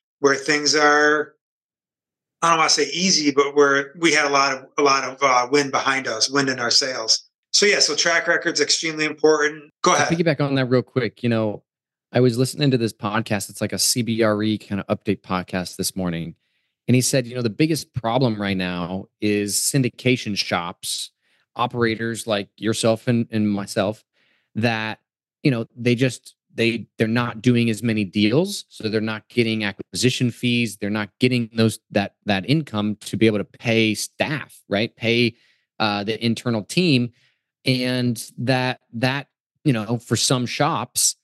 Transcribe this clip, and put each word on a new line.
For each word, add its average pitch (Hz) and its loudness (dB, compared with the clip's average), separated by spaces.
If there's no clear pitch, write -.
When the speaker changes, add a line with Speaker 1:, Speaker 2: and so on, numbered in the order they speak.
Speaker 1:
where 139 4
things 147 0
are, 147 4
I 170 2
don't 165 4
wanna 156 2
say 147 2
easy, 156 0
but 139 2
where 139 4
we 165 4
had 151 4
a 143 0
lot 139 2
of, 131 -8
a - 2
lot 135 4
of, - -8
uh, 123 4
wind 139 2
behind 131 -2
us, 110 -2
wind 135 0
in 127 -4
our 120 -2
sails. 120 -2
So - 4
yeah, 185 2
so 151 2
track 165 0
record's 160 0
extremely 156 -2
important. 151 0
Go 180 4
Speaker 2:
To 151 2
Speaker 1:
ahead. 165 0
Speaker 2:
piggyback 160 0
on 139 0
that 131 2
real 123 2
quick, 117 -6
you 123 0
know, 110 -2
I - 0
was 123 4
listening 131 0
to 127 2
this 113 -2
podcast. 107 -4
It's - -10
like 107 -4
a 98 -6
C - 0
B 113 0
R 107 2
E 107 0
kind 98 -6
of - -12
update 104 -2
podcast 92 -4
this - -6
morning. 82 -6
And 123 4
he 127 4
said, 127 0
you 120 -14
know, 127 -6
the 117 0
biggest 156 -2
problem 113 0
right 98 -2
now 90 -6
is 104 0
syndication 123 -2
shops, - -6
operators 113 -2
like 101 -2
yourself 110 0
and, 117 0
and 107 0
myself, 101 -2
that, 110 -2
you 147 2
know, 117 -2
they 120 0
just, 123 -4
they, 117 -2
they're 117 2
not 113 -2
doing 120 4
as 107 -4
many 110 0
deals. 110 0
So - -10
they're 107 -2
not 110 -6
getting 110 0
acquisition 117 -2
fees. 120 -2
They're 101 -6
not 104 -4
getting 123 0
those, 113 2
that, 98 -2
that 98 -2
income 107 -2
to - -8
be 101 4
able 107 2
to 95 -4
pay 113 0
staff, - -6
right? 107 -2
Pay, 117 0
uh, 104 -2
the 110 -4
internal 113 -2
team. 135 0
And 127 -2
that, 127 -2
that, 127 -2
you 147 4
know, 113 -2
for - -2
some 123 0
shops - -2